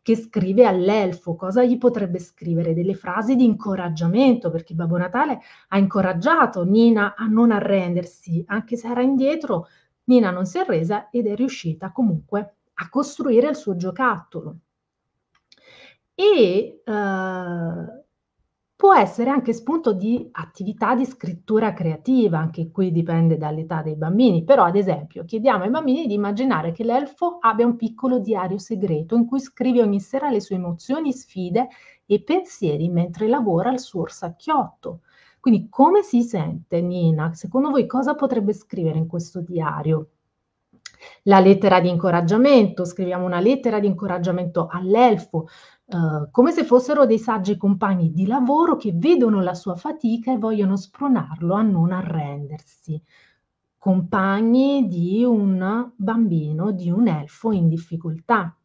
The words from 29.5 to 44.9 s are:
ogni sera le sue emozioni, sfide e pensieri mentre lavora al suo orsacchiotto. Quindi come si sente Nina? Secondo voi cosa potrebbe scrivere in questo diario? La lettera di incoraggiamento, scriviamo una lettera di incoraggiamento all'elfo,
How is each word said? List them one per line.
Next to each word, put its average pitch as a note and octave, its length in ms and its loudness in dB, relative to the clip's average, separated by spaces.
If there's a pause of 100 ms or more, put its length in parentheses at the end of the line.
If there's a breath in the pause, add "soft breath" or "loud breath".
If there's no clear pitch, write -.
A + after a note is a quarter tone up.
ogni G3+ 180 2
sera C4+ 300 -4
le A3 100 0
sue G3 160 -8
emozioni, B3 560 -6
sfide F3+ 560 -6 (360 loud breath)
e G#3 180 0
pensieri F3 680 -2
mentre F3 400 -2
lavora A3 420 0
al B3+ 80 -2
suo F#3+ 220 -10
orsacchiotto. - 1040 -6 (360 soft breath)
Quindi A3 300 2
come F4 340 6
si A#3+ 200 0
sente E3+ 580 -4
Nina? E3+ 540 0
Secondo C4+ 360 -2
voi C4+ 160 2
cosa C4+ 280 -2
potrebbe B3 380 0
scrivere E3 460 -4
in D#3+ 80 -2
questo E3+ 340 -8
diario? D#3 680 -4 (1160 loud breath)
La G3 160 8
lettera F#3+ 400 6
di F3 80 0
incoraggiamento, F#3+ 960 2
scriviamo F3+ 400 -6
una F3+ 160 -2
lettera A3+ 400 0
di G3+ 60 -2
incoraggiamento F3+ 840 -4
all'elfo, F#3 800 0 (440 loud breath)